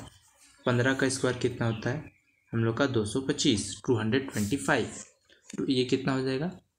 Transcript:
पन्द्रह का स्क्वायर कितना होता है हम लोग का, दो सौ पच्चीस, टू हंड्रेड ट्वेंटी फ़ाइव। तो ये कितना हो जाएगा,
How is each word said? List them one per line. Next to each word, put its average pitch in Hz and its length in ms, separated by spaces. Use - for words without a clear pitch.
पन्द्रह 123 300
का 135 140
स्क्वायर 127 300
कितना 120 280
होता 113 240
है 151 220
हम 113 120
लोग 113 120
का, 143 120
दो 117 180
सौ 131 160
पच्चीस, 135 520
टू 120 120
हंड्रेड 110 320
ट्वेंटी 104 280
फ़ाइव। 135 280
तो - 180
ये 127 180
कितना 135 260
हो 131 100
जाएगा, 135 280